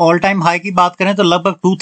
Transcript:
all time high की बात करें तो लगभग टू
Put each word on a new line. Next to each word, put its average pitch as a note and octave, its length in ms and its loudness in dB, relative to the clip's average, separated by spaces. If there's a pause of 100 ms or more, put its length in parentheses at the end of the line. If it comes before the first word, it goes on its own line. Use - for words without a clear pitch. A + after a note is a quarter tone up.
all E3+ 200 2
time G3 220 0
high E3+ 180 0
की G3 120 -8
बात F3 240 0
करें F#3+ 200 -2
तो G3+ 60 0
लगभग F3 400 0
टू F#3 200 2